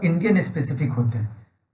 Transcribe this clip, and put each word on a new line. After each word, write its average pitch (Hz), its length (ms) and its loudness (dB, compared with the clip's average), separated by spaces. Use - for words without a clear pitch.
इंडियन 175 380 2
स्पेसिफिक 135 500 -2
होते 117 260 0
हैं 107 100 -2